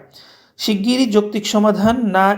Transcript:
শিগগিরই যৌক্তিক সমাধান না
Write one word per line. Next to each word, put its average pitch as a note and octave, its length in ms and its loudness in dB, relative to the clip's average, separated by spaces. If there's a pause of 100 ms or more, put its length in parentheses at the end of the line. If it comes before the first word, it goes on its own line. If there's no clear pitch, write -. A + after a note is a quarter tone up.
(580)
শিগগিরই A#3+ 480 -2
যৌক্তিক G#3 400 -2
সমাধান G#3+ 600 0
না G3 320 2